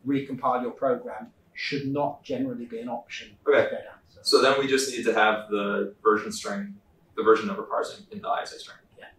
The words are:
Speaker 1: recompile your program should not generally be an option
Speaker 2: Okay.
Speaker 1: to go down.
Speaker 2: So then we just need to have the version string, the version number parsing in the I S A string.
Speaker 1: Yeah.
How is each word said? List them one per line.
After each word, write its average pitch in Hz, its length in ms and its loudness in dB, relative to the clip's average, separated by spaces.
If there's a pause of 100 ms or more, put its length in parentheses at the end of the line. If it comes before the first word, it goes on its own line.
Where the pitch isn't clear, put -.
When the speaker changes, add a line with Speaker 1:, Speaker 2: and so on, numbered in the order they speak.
Speaker 1:
recompile 131 540 -2
your 117 100 -4
program 120 600 -4 (220)
should 139 340 -6
not 139 360 -2
generally 123 420 -4
be 117 140 -12
an 120 80 -10
option 113 480 -10 (120)
Speaker 2:
Okay. 143 180 8
Speaker 1:
to - 40 -4
go - 60 -6
down. - 240 -12 (220)
Speaker 2:
So 135 200 6
then 135 160 6
we 135 100 0
just 131 280 2
need 113 80 -4
to 110 100 2
have 107 360 2
the 101 520 -2
version 107 300 2
string, 101 440 -6 (420)
the - 60 -4
version 107 240 6
number 95 160 -4
parsing - 480 -6
in - 100 -10
the - 80 -8
I - 140 0
S - 100 -14
A - 60 -18
string. - 180 -18 (200)
Speaker 1:
Yeah. - 80 -20 (140)